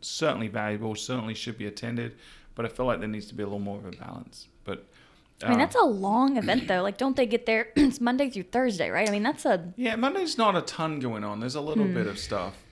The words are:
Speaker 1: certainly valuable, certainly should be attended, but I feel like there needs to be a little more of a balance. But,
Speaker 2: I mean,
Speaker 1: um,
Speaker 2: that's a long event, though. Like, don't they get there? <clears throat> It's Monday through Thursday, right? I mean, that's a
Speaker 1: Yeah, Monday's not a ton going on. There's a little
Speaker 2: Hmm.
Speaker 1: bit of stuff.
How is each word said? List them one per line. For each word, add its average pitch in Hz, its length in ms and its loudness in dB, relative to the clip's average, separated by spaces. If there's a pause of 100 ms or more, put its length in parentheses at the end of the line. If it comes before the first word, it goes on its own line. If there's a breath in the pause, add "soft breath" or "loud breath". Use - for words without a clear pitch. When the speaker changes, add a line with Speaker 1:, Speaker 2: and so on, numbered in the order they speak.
Speaker 1:
certainly 123 460 0
valuable, 107 460 -2
certainly 110 400 -4
should 110 240 -8
be 104 80 -6
attended, 117 480 -6 (400 loud breath)
but 117 100 -4
I 113 40 -2
feel 123 180 -2
like 113 140 2
there 107 80 -4
needs 107 180 -6
to - 80 -16
be 104 80 -6
a 101 40 -2
little 101 120 -4
more 101 200 -6
of 98 80 -12
a 90 40 -10
balance. - 560 -14 (160)
But, - 240 -8 (560 soft breath)
Speaker 2:
I - 40 -6
mean, 247 80 4
Speaker 1:
um, 233 40 6
Speaker 2:
that's 285 160 2
a 466 100 6
long 233 520 2
event, 226 320 0
though. 185 140 2
Like, 196 160 -2
don't 262 180 0
they 262 100 4
get 233 200 0
there? 220 260 2
<clears throat> - 40 -20
It's 277 240 6
Monday 247 300 2
through 196 140 -6
Thursday, 208 460 2
right? 185 180 2
I - 20 2
mean, 208 140 0
that's 269 200 -2
a 180 320 2
Speaker 1:
Yeah, 233 200 0
Monday's 294 420 0
not 214 160 4
a 170 80 2
ton 160 380 -4
going 113 240 -4
on. 104 160 -4
There's 123 160 -4
a 151 40 -2
little 156 260 2
Speaker 2:
Hmm. 185 80 0
Speaker 1:
bit - 120 0
of 101 120 -6
stuff. 98 360 -4 (180)